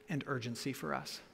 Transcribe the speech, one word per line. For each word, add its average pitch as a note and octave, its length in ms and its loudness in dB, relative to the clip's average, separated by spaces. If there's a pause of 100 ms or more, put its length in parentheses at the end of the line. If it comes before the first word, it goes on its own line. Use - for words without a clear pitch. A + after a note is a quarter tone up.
and C#3+ 180 2
urgency B2+ 460 0
for D3 220 0
us. - 260 -2 (140)